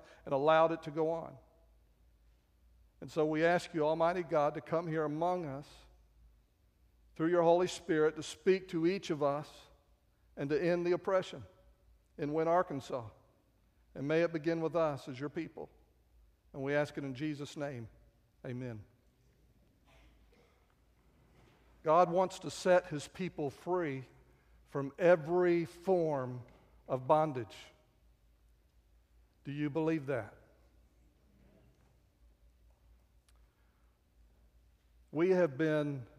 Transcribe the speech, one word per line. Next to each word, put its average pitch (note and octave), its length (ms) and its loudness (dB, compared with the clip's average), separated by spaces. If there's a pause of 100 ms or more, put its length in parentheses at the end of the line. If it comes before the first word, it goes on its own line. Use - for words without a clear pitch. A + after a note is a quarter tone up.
(240)
and - 100 -4
allowed D#3+ 380 6
it D#3+ 120 -4
to D#3 80 -10
go D#3+ 200 0
on. E3 220 -8 (1700)
And C#3+ 100 -14
so D#3 140 0
we D#3 180 0
ask E3+ 300 2
you, D3+ 120 0
Almighty E3 380 2
God, D3+ 300 2
to D#3 80 -8
come E3+ 260 -2
here D#3 160 -2
among E3 440 -2
us C#3 180 -10 (1500)
through D#3+ 100 0
your F3 140 4
Holy E3+ 260 6
Spirit D#3 480 0
to D#3 80 -10
speak F#3+ 460 0
to E3 180 0
each F#3+ 220 -2
of D3+ 120 -4
us C#3+ 280 -2 (880)
and C#3 120 -4
to D3+ 140 0
end F3 220 0
the F3 80 0
oppression F3 500 -2 (760)
in D3 140 -4
Wynn, D#3+ 160 0
Arkansas. D3 560 0 (920)
And C3+ 120 -8
may D#3+ 140 2
it E3 100 2
begin E3 300 -2
with D#3+ 160 -2
us D3 320 0
as B2+ 100 -10
your D3 80 -6
people. C#3 400 -10 (840)
And C#3 100 -8
we C#3 100 -2
ask D3 240 -2
it C#3+ 60 -6
in C3+ 120 -6
Jesus' D3 420 -8
name. C3+ 320 -10 (560)
Amen. B2 340 -10 (3000)
God E3+ 260 6
wants F3+ 300 0
to D3 100 -10
set F3+ 380 2
his D3 220 -8
people E3 400 -6
free D3+ 560 -4 (640)
from C#3 280 -6
every F3 680 4
form D3 760 -2 (500)
of B2+ 180 -4
bondage. D3+ 480 2 (1900)
Do C#3 60 -8
you D3 180 -4
believe D#3 380 -2
that? A#2 260 -4 (4000)
We E3+ 180 0
have E3+ 300 2
been D3 420 0 (180)